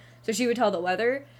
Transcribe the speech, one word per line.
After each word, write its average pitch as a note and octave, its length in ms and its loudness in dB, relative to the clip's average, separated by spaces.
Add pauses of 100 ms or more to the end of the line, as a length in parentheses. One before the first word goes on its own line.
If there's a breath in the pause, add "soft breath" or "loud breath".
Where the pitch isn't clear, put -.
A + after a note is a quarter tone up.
(220 loud breath)
So A3+ 100 -4
she B3 140 0
would A#3 100 2
tell A3+ 140 2
the F#3+ 100 -2
weather, A3+ 440 -2 (160 loud breath)